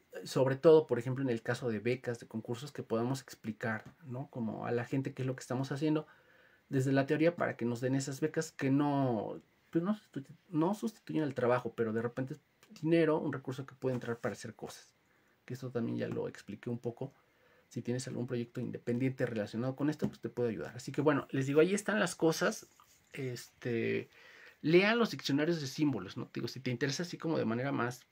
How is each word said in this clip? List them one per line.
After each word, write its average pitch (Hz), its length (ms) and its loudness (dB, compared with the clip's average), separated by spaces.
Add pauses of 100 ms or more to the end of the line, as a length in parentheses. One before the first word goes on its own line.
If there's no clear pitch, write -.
(240)
sobre 135 320 2
todo, 156 320 8
por 120 120 0
ejemplo, 131 240 -2
en 131 60 0
el 117 120 -2
caso 120 280 -2
de 107 100 0
becas, 120 400 -2
de - 80 -18
concursos, 120 440 -8
que - 120 -8
podamos 120 380 -2
explicar, 110 640 -8 (220)
¿no? 127 240 -10
Como 107 360 -6
a 120 60 -2
la 120 140 -2
gente 135 280 -2
qué - 80 -6
es 131 60 -2
lo 127 80 -2
que - 60 -12
estamos 131 300 -4
haciendo 151 360 0 (640)
desde 135 220 2
la 135 140 4
teoría 156 300 4
para 117 200 0
que 117 100 -4
nos 120 160 -2
den 127 140 2
esas 135 240 -2
becas 156 320 -2
que - 180 0
no, 135 720 2 (280)
pues 170 140 2
no 208 120 2
sustitu-, - 400 -12 (140)
no 170 240 2
sustituyen 156 500 -2
al 135 100 -2
trabajo, 123 420 2
pero 110 180 0
de 113 80 0
repente 131 320 -4
es - 80 -16 (400)
dinero, 160 380 4
un 151 120 -4
recurso 135 340 -6
que - 100 -20
puede 127 200 -2
entrar 120 240 -4
para 107 140 -2
hacer 110 220 -12
cosas. - 380 -16 (520)
Que 127 80 -10
esto 127 180 -8
también 120 260 -2
ya 117 100 -2
lo 113 200 -4
expliqué - 420 -10
un 120 100 -4
poco. 127 340 -6 (560)
Si 120 120 -8
tienes 123 260 -2
algún 120 200 -4
proyecto 123 340 -6
independiente 123 640 -2
relacionado 117 500 -4
con 139 140 -2
esto, 151 180 -2
pues - 120 -10
te 117 100 -6
puede 120 200 0
ayudar. 80 260 -6
Así 123 160 -10
que 143 100 -2
bueno, 147 300 4
les 135 160 0
digo, 139 140 6
ahí 180 120 6
están 202 260 0
las 180 160 0
cosas. 175 520 2 (460)
Este, 117 960 -4 (520)
lean 196 380 6
los 226 120 2
diccionarios 151 500 0
de 139 60 -4
símbolos, 127 500 0
¿no? - 160 -8
Digo, 131 140 -4
si - 120 -10
te 127 120 -2
interesa 135 320 -2
así - 140 -8
como 160 200 -2
de 117 80 2
manera 120 260 -2
más 127 400 -2